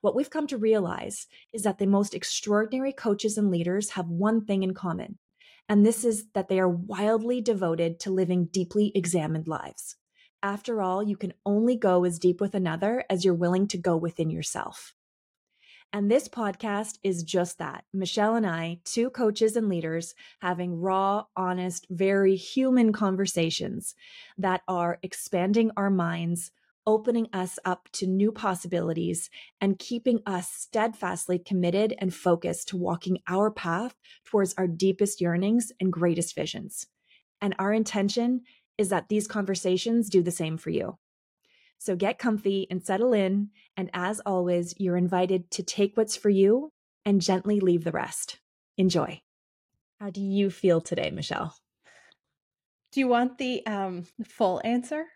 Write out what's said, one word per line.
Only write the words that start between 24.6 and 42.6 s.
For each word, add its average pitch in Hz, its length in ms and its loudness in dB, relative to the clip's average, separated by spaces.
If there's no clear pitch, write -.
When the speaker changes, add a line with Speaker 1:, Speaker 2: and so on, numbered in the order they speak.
Speaker 1:
are 175 340 -2
expanding 202 720 0
our 202 140 2
minds, 170 640 -2
opening 220 460 2
us 185 320 -4
up 185 280 -4
to - 140 -4
new 196 240 2
possibilities, 170 1000 -4
and 196 200 0
keeping 233 460 0
us 180 220 -4
steadfastly 185 920 -2
committed 185 580 0
and 185 160 -2
focused 175 540 0
to 196 80 -8
walking 180 420 -2
our 202 220 2
path 202 460 -4
towards 196 300 0
our 185 140 0
deepest 190 520 0
yearnings 190 600 0
and 185 120 2
greatest 170 440 0
visions. - 500 -8
And 202 180 -2
our 196 140 0
intention 220 720 0
is 190 120 0
that 190 180 -2
these 208 180 0
conversations 202 840 0
do 185 140 4
the 175 80 0
same 160 260 -4
for 160 140 -8
you. - 280 -4
So 190 160 -4
get 190 220 -2
comfy 196 520 0